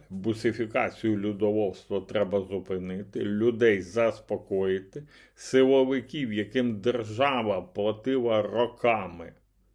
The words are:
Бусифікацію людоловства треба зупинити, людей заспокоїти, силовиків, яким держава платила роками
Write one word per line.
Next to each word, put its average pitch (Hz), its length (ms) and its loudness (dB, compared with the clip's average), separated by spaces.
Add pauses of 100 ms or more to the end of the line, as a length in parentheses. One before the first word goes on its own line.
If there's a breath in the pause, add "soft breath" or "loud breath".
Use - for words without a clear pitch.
(100)
Бусифікацію 107 1080 -2
людоловства 104 840 0
треба 98 400 0
зупинити, 95 840 -6
людей 107 580 2
заспокоїти, 98 1200 -2 (320 loud breath)
силовиків, 131 1000 2
яким 104 480 -2
держава 113 800 0
платила 107 800 0
роками 98 920 -2 (420)